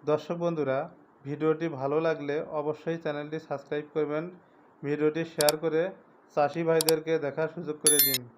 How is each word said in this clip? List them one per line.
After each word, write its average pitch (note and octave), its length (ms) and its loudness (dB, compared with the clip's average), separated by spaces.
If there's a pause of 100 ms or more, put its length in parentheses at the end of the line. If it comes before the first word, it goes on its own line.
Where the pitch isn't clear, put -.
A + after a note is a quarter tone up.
দর্শক D3+ 420 0
বন্ধুরা, D3 340 0 (480)
ভিডিওটি D#3 400 0 (120)
ভালো C#3 180 0 (100)
লাগলে D3 300 0 (240)
অবশ্যই D3+ 440 -4
চ্যানেলটি D3+ 420 -6
সাবস্ক্রাইব D3 480 -6
করবেন, D3+ 300 0 (580)
ভিডিওটি D3+ 400 0 (120)
শেয়ার D3 280 0
করে D#3+ 200 0 (540)
চাষি D3 320 0
ভাইদেরকে D#3+ 440 4 (120)
দেখার D#3 300 -2
সুযোগ D3+ 300 -6
করে D3 220 6
দিন। C3 140 0 (180)